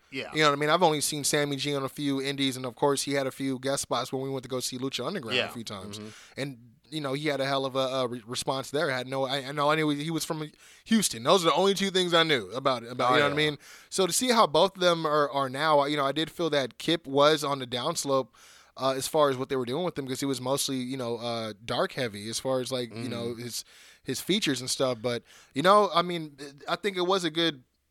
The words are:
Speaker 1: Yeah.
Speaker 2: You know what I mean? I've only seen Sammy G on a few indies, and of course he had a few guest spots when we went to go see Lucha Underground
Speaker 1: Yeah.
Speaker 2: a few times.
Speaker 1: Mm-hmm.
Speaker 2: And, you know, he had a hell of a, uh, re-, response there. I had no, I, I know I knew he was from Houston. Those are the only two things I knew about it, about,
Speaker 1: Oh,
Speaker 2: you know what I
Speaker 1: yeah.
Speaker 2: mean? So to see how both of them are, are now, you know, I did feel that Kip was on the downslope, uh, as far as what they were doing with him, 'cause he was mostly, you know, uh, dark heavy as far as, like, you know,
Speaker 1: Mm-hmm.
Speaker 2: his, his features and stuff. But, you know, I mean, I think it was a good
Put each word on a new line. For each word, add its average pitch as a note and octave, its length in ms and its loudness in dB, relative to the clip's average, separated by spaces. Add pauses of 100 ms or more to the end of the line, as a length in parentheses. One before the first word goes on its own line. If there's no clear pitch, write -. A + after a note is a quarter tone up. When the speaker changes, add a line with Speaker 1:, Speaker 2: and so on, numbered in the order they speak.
(120)
Speaker 1:
Yeah. C3+ 200 -8
Speaker 2:
You D#3 120 0
know D3 80 8
what C#3+ 60 2
I - 20 -8
mean? D3+ 100 2
I've F3 140 6
only D#3 180 4
seen D3 220 -2
Sammy D3 320 2
G C#3 200 -4
on C#3 60 -2
a C3 80 -4
few C#3 320 -2
indies, C3+ 340 -2
and B2+ 80 -8
of A#2+ 120 -8
course C#3+ 260 2
he C#3 120 -4
had C#3 120 0
a B2+ 60 -2
few C3+ 260 -4
guest C3+ 240 -2
spots C3 320 -4
when C3 80 -4
we C3+ 80 -6
went C3 140 -6
to A#2 60 -16
go B2+ 100 -4
see B2+ 180 -6
Lucha B2+ 300 -4
Underground C3 300 -6
Speaker 1:
Yeah. G2+ 120 0
Speaker 2:
a - 20 -12
few A2+ 120 -10
times. G#2 340 -12
Speaker 1:
Mm-hmm. G#2+ 120 -14 (280)
Speaker 2:
And, C3+ 200 -8 (340)
you D#3 100 -6
know, C3+ 120 -4
he D3+ 160 -2
had C3+ 120 -2
a C3 60 0
hell C#3 180 0
of B2+ 100 -6
a, C3+ 40 2
uh, C3 260 0
re-, A#2+ 220 -6
response C3 420 -4
there. D3 220 0
I B2+ 60 -2
had B2+ 100 -6
no, C3+ 180 -2
I, C3 120 -2 (100)
I C#3 60 -10
know D3 180 2
I D#3 40 4
knew D#3 140 2
he D3 220 -2
was D#3 120 -2
from D#3 280 -6 (320)
Houston. F3+ 400 2
Those F3+ 200 6
are - 60 -2
the C#3+ 60 4
only G3 180 4
two G3 160 0
things F3+ 240 0
I E3 80 6
knew C#3 300 2
about C3 320 0
it, A#2 80 -12
about, B2 180 2
Speaker 1:
Oh, B2+ 60 6
Speaker 2:
you - 60 6
know C#3+ 80 4
what D3 100 0
I - 20 2
Speaker 1:
yeah. D3+ 80 2
Speaker 2:
mean? C#3+ 100 -6 (300)
So F#3+ 160 2
to F3 80 -2
see B3+ 160 0
how A3 160 6
both D#3+ 300 4
of F3+ 60 -6
them E3+ 260 2
are, D3 240 4
are C#3 180 0
now, C#3+ 360 4
you D3+ 120 0
know, C#3 80 2
I C#3 60 2
did D#3 180 -2
feel E3 220 -2
that C#3 260 -2
Kip - 300 -2
was D3 360 6
on C#3 140 -2
the B2+ 80 -8
downslope, C3 600 -2 (500)
uh, C3 180 0
as C3+ 120 -4
far D3 240 4
as B2+ 60 -2
what C3 120 -6
they C#3 60 -2
were B2+ 100 -2
doing C3+ 180 -2
with E3 140 -4
him, C3+ 100 -6
'cause B2+ 120 -6
he C#3 80 -2
was C3 120 -2
mostly, C3+ 380 -2
you B2+ 200 -4
know, A#2+ 200 -4
uh, A2+ 360 -6 (120)
dark C3+ 280 -2
heavy G#2+ 360 -6
as A2+ 100 -6
far C3 200 -2
as, B2 120 -6
like, B2 240 -6
you A#2+ 140 -6
know, A#2+ 200 -6
Speaker 1:
Mm-hmm. A#2 120 -8
Speaker 2:
his, A#2 240 -10 (380)
his - 180 -6
features D#3 400 0
and B2+ 80 -8
stuff. B2+ 320 0
But, A#2+ 220 -2 (320)
you C3 80 -2
know, G3+ 280 6
I E3+ 120 4
mean, D#3+ 340 -6 (320)
I E3+ 60 0
think G3 220 -4
it F3+ 100 2
was F#3 160 2
a D#3+ 80 0
good D#3 320 0 (280)